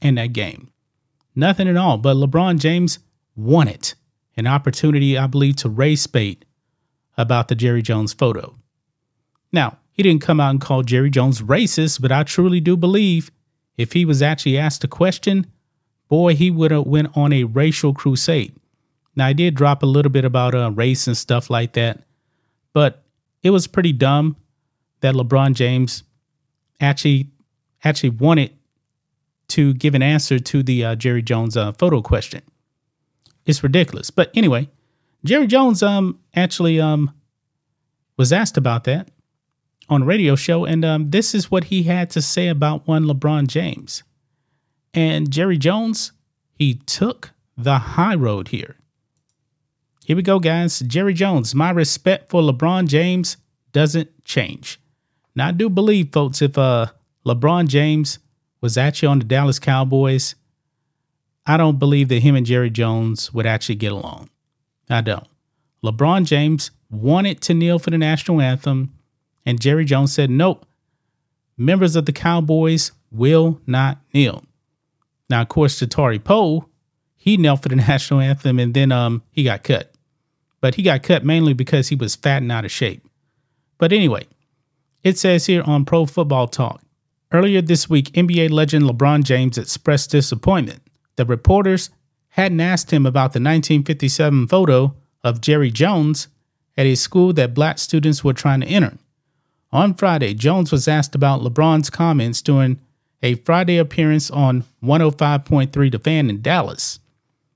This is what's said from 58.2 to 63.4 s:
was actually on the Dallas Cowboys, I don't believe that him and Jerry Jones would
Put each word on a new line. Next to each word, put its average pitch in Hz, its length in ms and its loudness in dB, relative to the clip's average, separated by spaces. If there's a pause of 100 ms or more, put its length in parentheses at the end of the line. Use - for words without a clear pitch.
was 117 180 -2
actually 143 300 0
on 143 120 2
the 117 60 -4
Dallas 135 340 0
Cowboys, 131 760 0 (1080)
I 151 100 2
don't 156 240 2
believe 143 300 2
that 123 100 0
him 139 160 4
and 127 100 0
Jerry 123 240 0
Jones 113 640 -4
would 113 120 -4